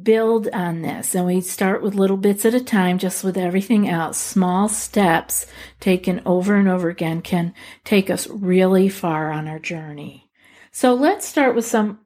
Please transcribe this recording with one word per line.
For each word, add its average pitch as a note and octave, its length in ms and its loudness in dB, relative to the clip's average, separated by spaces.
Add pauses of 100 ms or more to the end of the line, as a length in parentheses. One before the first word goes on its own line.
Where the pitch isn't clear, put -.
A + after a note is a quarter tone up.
build A3 460 2
on E3+ 340 -4
this, - 320 -6
and F3+ 100 0
we F3+ 160 0
start F#3+ 400 -2
with G#3 140 -2
little G3 220 2
bits G3+ 280 0
at A3+ 80 4
a B3 60 2
time, F#3 400 2
just F3+ 240 -4
with F#3+ 140 -2
everything F#3+ 520 0
else. D#3+ 300 -2
Small F#3 500 0
steps - 800 0 (320)
taken F3+ 480 0
over F#3 260 2
and G3 160 4
over F3+ 200 0
again E3 340 -4
can F3 280 -2 (320)
take G3 280 2
us F3+ 160 -4
really F#3 600 4
far D#3 440 -4
on D#3 160 -6
our D#3 100 -10
journey. D#3 720 -12 (420)
So B3+ 220 2
let's D4+ 320 0
start C4 300 2
with A3+ 100 0
some, G#3+ 400 -2